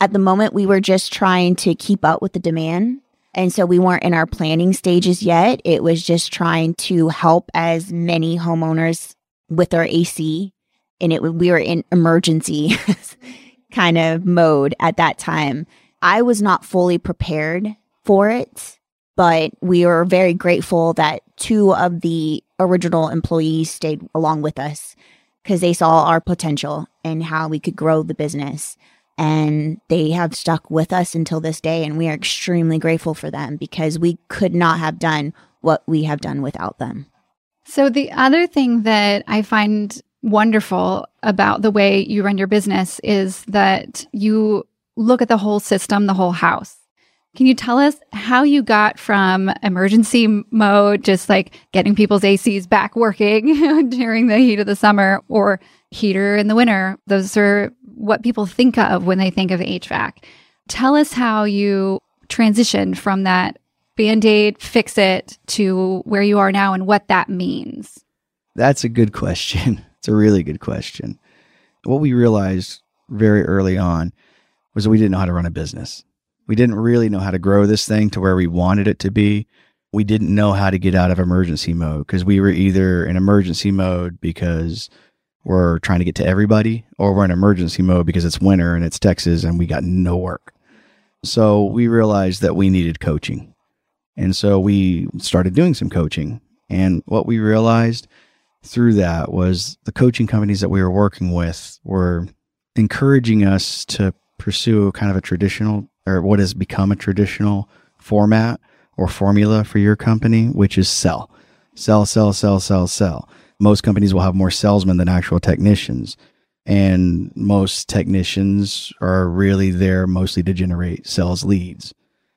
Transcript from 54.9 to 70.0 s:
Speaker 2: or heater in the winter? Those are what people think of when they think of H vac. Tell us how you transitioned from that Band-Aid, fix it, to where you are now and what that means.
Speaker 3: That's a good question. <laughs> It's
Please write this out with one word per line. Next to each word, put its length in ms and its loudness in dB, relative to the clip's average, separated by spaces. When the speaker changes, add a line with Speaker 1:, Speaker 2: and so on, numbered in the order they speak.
Speaker 2:
or 320 0
heater 440 0
in 120 0
the 80 0
winter? 500 0
Those 320 0
are 340 2
what 260 -2
people 220 -2
think 320 2
of 280 0
when 120 0
they 120 0
think 220 -2
of 100 -2
H 260 -8
vac. 380 -8
Tell 280 0
us 180 2
how 300 -2
you 560 -2
transitioned 680 0
from 260 -2
that 360 -2
Band-Aid, 640 2
fix 380 -2
it, 400 0
to 580 -2
where 160 0
you 180 2
are 120 2
now 220 0
and 120 -4
what 220 0
that 220 0
means. 760 -8
Speaker 3:
That's 280 2
a 60 -2
good 240 2
question. 760 -4
<laughs> 100 -20
It's 80 -12